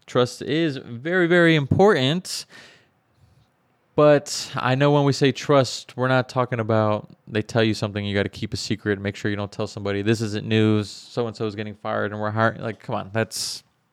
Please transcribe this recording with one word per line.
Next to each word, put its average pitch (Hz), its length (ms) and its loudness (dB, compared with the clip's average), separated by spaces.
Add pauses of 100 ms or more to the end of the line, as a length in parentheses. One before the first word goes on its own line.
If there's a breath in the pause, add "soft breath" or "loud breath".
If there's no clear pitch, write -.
Trust - 380 0
is 147 340 -2
very, 165 480 -2
very 165 300 6
important. 156 920 2 (1500 loud breath)
But 147 600 2
I 127 200 0
know 143 160 4
when 143 140 4
we 139 80 4
say 139 180 2
trust, - 640 0
we're 127 140 -2
not 127 180 2
talking 123 320 -2
about 110 500 0 (180)
they 107 140 -2
tell 113 220 0
you 110 100 2
something, 104 320 -4
you 101 80 -4
gotta 101 160 0
keep - 240 -8
a 104 40 -4
secret, 104 420 -2
make 101 160 -6
sure 107 160 -4
you 101 60 -4
don't 101 140 -8
tell 107 160 -6
somebody, 101 340 -4
"This 107 180 2
isn't 107 260 -6
news, 107 440 2
so-and-so 113 580 -8
is 101 80 -8
getting 104 200 -10
fired 107 360 -4
and 107 80 -8
we're 107 120 -4
hiring." 110 300 0
Like, 113 200 -8
come 113 140 -6
on, 98 180 -8
that's - 500 -4 (300)